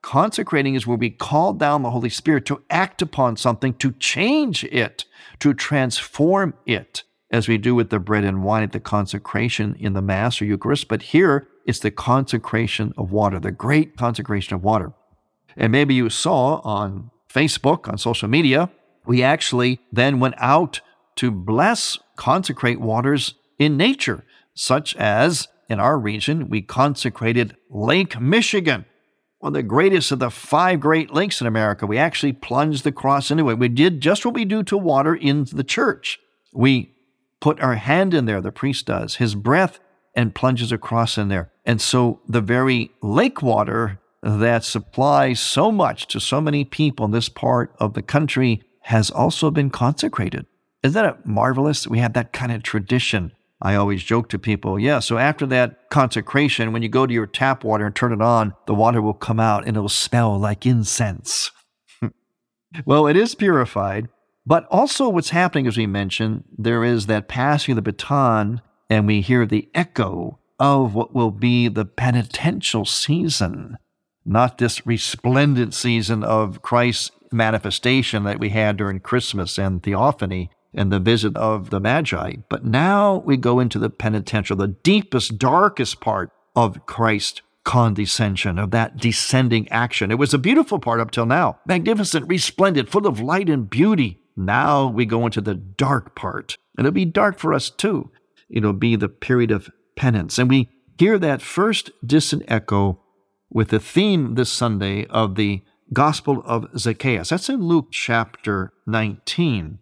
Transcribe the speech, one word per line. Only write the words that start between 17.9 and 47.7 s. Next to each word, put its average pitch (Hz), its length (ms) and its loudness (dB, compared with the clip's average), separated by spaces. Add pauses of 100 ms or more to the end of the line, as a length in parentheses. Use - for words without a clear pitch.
social 110 300 -4
media, 147 420 2 (360)
we 123 180 2
actually 127 560 0 (100)
then 127 300 2
went 127 180 0
out 143 440 0 (340)
to 123 160 -2
bless, 110 680 0 (200)
consecrate 135 640 -2
waters 123 540 -2 (220)
in 147 200 2
nature, 208 480 -2 (280)
such - 440 -2
as 113 500 2 (220)
in 107 100 -2
our 135 180 2
region, 110 520 -4
we 107 120 -2
consecrated 120 920 0 (140)
Lake 120 500 -2
Michigan, 160 640 0 (560)
one - 120 -6
of - 40 -6
the 139 80 -2
greatest 165 480 2
of 131 80 -2
the 123 100 0
five 170 500 0
Great 151 340 0
Lakes 175 280 -2
in 120 60 -2
America. 107 380 0
We 107 120 0
actually 147 340 0
plunged 139 540 -2
the 143 80 0
cross 139 360 0
into 151 200 2
it. 113 100 0
We 123 80 2
did 143 320 2
just 175 260 0
what 240 80 0
we 233 120 -2
do 208 180 -2
to 202 140 -2
water 160 360 2
in 143 380 0
the 135 140 -4
church. - 540 -2 (340)
We 123 400 2 (480)
put - 180 2
our 127 160 2
hand 165 380 0
in 135 120 2
there, 104 140 -2
the 98 140 -6
priest - 320 -4
does, 107 300 -4
his 110 200 0
breath, 139 440 0 (360)
and 120 200 0
plunges 123 360 0
a 113 60 -2
cross 113 400 -2
in 104 100 -2
there. 95 240 -2 (140)
And 113 160 0
so 120 460 0
the 113 140 0
very 123 500 0 (100)
lake 160 400 0
water 110 580 0 (220)
that 113 420 2
supplies 131 800 0
so 196 300 2
much 185 360 -2
to - 140 -6
so 139 180 -2
many 147 240 0
people 135 420 -2
in 104 60 0
this 117 180 0
part 123 500 -2